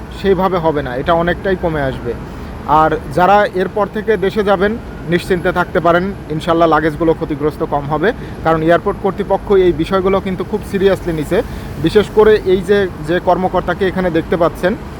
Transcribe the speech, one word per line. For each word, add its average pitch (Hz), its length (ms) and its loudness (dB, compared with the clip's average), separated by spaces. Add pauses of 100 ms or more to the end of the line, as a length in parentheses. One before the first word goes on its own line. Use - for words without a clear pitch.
(220)
সেইভাবে 190 360 2
হবে 160 260 0
না, 127 120 -6
এটা 139 180 0
অনেকটাই 175 480 0
কমে 160 200 -2
আসবে। 120 320 -4 (540)
আর 156 240 4 (240)
যারা 196 300 4
এরপর 190 480 -2
থেকে 214 240 0
দেশে 190 260 -2
যাবেন 202 340 2 (320)
নিশ্চিন্তে 175 420 0
থাকতে 175 280 0
পারেন, 175 340 2 (160)
ইনশাল্লাহ 165 400 2
লাগেজগুলো 156 440 2
ক্ষতিগ্রস্ত 147 500 -2
কম 147 260 -2
হবে, 156 240 0 (300)
কারণ 160 200 2
এয়ারপোর্ট 170 400 2
কর্তৃপক্ষ 196 480 -2
এই 185 220 4
বিষয়গুলো 190 460 0
কিন্তু 185 320 -4
খুব 214 80 -2 (120)
সিরিয়াসলি 185 420 0
নিছে। 160 280 -2 (420)
বিশেষ 196 220 4 (100)
করে 214 300 6
এই 190 160 2
যে, 196 260 2 (200)
যে 175 180 0
কর্মকর্তাকে 180 640 0
এখানে 185 220 0
দেখতে 165 280 0
পাচ্ছেন, 175 380 0 (240)